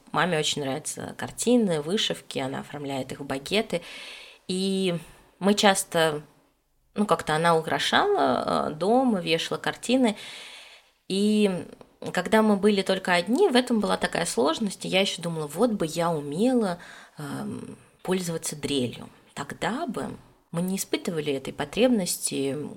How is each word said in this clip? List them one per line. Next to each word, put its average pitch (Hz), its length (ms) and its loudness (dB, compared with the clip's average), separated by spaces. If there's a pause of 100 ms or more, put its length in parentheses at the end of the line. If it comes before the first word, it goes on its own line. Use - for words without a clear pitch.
(120)
Маме 160 260 2
очень 151 240 -2
нравятся - 540 -6
картины, 202 640 2
вышивки, 165 580 -4
она 135 220 -4
оформляет 139 520 -8
их - 80 -12
в 143 40 -10
багеты. 165 580 -4 (640)
И 190 500 0 (400)
мы 196 160 4
часто, 165 680 2 (720)
ну, 208 120 0
как-то 160 280 2
она 165 220 4
украшала, 147 1120 2
э, 151 60 -4
дом, 220 440 2
вешала 165 400 0
картины. 233 580 2 (920)
И 202 580 2 (460)
когда 185 300 4
мы 214 140 6
были 196 260 4
только 185 320 0
одни, 226 340 4
в 247 80 4
этом 247 240 2
была 190 160 0
такая - 300 0
сложность. 240 580 -2
И 170 40 -6
я 180 120 2
еще 196 220 0
думала, 160 240 -4
вот 196 260 2
бы 180 140 0
я 165 240 0
умела, 175 680 0 (400)
эм, - 580 -8 (260)
пользоваться 170 540 -4
дрелью. 135 520 -4 (260)
Тогда 214 520 -6
бы 139 300 -6 (340)
мы 170 120 -2
не 185 140 -2
испытывали 170 560 -4
этой 135 200 -6
потребности 175 1040 0 (200)